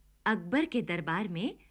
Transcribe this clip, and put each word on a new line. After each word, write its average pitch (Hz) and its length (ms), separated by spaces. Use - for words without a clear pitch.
अकबर 214 380
के 247 180
दरबार 170 460
में 180 300